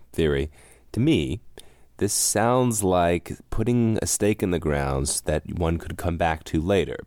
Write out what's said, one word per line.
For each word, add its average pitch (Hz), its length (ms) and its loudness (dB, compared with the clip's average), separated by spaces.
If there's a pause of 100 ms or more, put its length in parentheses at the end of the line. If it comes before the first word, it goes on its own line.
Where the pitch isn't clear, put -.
(120)
theory, 73 380 0 (400)
to - 80 -6
me, 107 420 0 (580)
this 101 140 0
sounds 117 720 2
like 87 480 2 (180)
putting 113 500 2
a - 60 -2
stake 107 360 0
in 95 100 0
the 85 80 0
grounds 69 640 -2
that 78 360 -4
one 85 200 0
could - 180 -10
come 85 200 -4
back 82 280 -2
to - 160 -2
later, 90 460 0